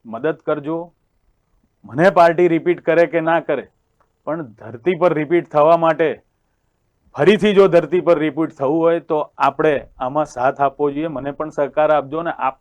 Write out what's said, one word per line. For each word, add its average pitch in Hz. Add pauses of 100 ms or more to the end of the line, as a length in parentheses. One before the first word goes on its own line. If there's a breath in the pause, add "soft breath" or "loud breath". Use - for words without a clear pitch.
મદદ 123
કરજો, 156 (920)
મને 147
પાર્ટી 170
રિપીટ 165
કરે 165
કે 160
ના 165
કરે, 131 (540)
પણ 156
ધરતી 113
પર 165
રિપીટ 156
થવા 151
માટે, 160 (960)
ફરીથી 196
જો 196
ધરતી 165
પર 160
રિપીટ 151
થવું 143
હોય 165
તો 156
આપણે 139 (100)
આમાં 143
સાથ 131
આપવો 143
જોઈએ. 147
મને 143
પણ 156
સહકાર 151
આપજો. 143
અને 165
આપ 131